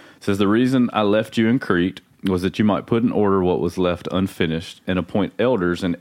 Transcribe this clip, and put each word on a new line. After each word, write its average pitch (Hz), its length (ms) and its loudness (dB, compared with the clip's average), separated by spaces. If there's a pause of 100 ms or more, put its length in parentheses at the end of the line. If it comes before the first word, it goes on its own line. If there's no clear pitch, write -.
(180)
It - 60 -20
says, 98 140 -2
"The 101 100 2
reason 123 460 2
I 107 100 2
left 107 340 0
you 113 100 4
in 123 120 2
Crete 92 420 -2 (220)
was 92 180 0
that 92 180 -2
you 110 60 4
might 95 200 0
put 117 160 0
in 117 120 0
order 98 280 2
what 90 200 0
was 87 160 -4
left 87 340 -2
unfinished 85 760 -4
and 92 120 -2
appoint 92 400 -4
elders 92 440 0
in 87 180 -2